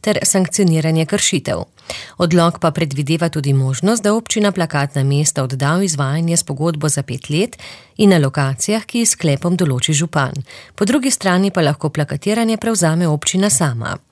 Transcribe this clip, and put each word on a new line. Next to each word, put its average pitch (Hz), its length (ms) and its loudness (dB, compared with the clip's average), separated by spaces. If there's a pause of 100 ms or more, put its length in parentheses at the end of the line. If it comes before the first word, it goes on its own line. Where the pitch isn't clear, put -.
ter 214 160 0
sankcioniranje 160 880 2
kršitev. 139 560 -2 (560)
Odlok 170 400 4
pa 165 100 4
predvideva 151 600 -2
tudi 139 240 2
možnost, 170 460 0
da 208 100 2
občina 214 380 0
plakatna 143 520 -2
mesta 139 460 0
odda 139 320 0
v 196 80 0
izvajanje 156 480 -2
s - 80 -2
pogodbo 151 480 -2
za 139 80 -2
pet 131 320 -8
let 190 240 -2 (400)
in 202 160 6
na 160 80 6
lokacijah, 139 640 -2
ki 240 160 -4
jih 226 80 2
s - 80 -2
sklepom 170 400 0
določi 147 400 0
župan. 143 480 -2 (300)
Po 208 100 0
drugi 262 240 0
strani 190 400 2
pa 175 160 0
lahko 147 240 -2
plakatiranje 214 720 -2
prevzame 175 480 2
občina 180 400 0
sama. 120 480 -2 (140)